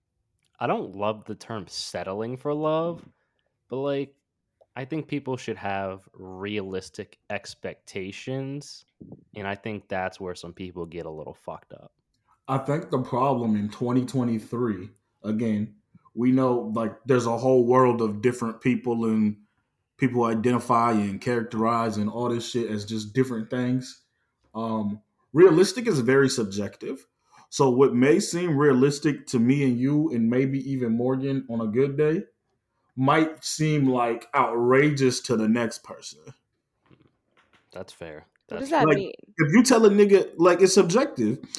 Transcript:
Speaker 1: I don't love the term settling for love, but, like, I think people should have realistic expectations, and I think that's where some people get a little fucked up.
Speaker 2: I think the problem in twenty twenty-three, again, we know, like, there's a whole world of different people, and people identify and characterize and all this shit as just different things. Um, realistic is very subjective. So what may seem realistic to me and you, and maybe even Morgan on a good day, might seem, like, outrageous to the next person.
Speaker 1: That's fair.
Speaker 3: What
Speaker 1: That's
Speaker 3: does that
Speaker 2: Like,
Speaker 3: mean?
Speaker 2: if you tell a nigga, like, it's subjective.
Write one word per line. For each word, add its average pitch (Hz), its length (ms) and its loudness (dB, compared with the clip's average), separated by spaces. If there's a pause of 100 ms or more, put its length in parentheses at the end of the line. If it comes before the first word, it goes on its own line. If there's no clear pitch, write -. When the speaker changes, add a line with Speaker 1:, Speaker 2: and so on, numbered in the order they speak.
(600)
Speaker 1:
I 120 60 -4
don't 156 300 -4
love 104 280 -4
the 110 100 -12
term 101 340 -12
settling 101 720 -8
for 147 160 -6
love, 156 520 -4 (640)
but, 123 100 -8
like, 139 360 -6 (640)
I 131 100 -10
think 151 220 -8
people 139 280 -6
should 113 220 -8
have 98 560 -6
realistic 95 1040 -10 (100)
expectations, 117 1600 -12 (500)
and 101 120 -10
I 101 100 -6
think 104 320 -10
that's 92 320 -6
where 90 160 -10
some 85 180 -16
people 90 320 -12
get 82 180 -12
a 80 60 -12
little 76 240 -14
fucked - 400 -18
up. - 180 -20 (540)
Speaker 2:
I 135 120 -2
think 147 320 -4
the 127 120 -2
problem 123 540 0
in 104 120 -2
twenty 123 380 -2
twenty-three, 113 840 -4 (360)
again, 107 500 -2 (400)
we 123 180 2
know, 123 420 0
like, 110 300 -4
there's 123 220 2
a 117 100 -2
whole 127 300 4
world 123 340 6
of 104 220 -2
different 117 400 -2
people, 117 420 0
and 107 320 2 (600)
people 123 260 0
identify 117 680 2
and 101 280 -2
characterize 113 760 -2
and 104 100 -2
all 117 220 -4
this 117 180 -4
shit 117 220 -4
as 104 160 -6
just 107 260 -8
different 127 380 -2
things. 127 520 -4 (520)
Um, 110 480 -6 (320)
realistic 185 520 6
is 185 140 2
very 135 300 4
subjective. 101 760 -6 (460)
So 139 200 2
what 123 240 4
may 143 260 4
seem 175 380 -2
realistic 143 720 2
to 127 100 0
me 135 260 2
and 123 140 0
you, 147 320 0
and 113 180 0
maybe 135 300 0 (120)
even 123 220 -2
Morgan 131 560 -2
on 117 140 -6
a 110 40 -4
good 135 300 0
day, 156 280 0 (720)
might 156 480 2
seem, 151 460 0
like, 120 460 0
outrageous 131 840 2
to 120 160 -2
the 110 120 0
next 113 340 0
person. - 380 -18 (1500)
Speaker 1:
That's 92 200 -14
fair. 78 340 -16 (220)
Speaker 3:
What - 120 -8
Speaker 1:
That's - 40 -6
Speaker 3:
does 269 60 -8
that 311 160 2
Speaker 2:
Like, 151 120 4
Speaker 3:
mean? - 140 -8 (240)
Speaker 2:
if 151 160 0
you 240 100 8
tell 226 240 6
a 202 40 8
nigga, 202 460 6
like, 175 240 4
it's 185 140 6
subjective. 170 640 2 (200)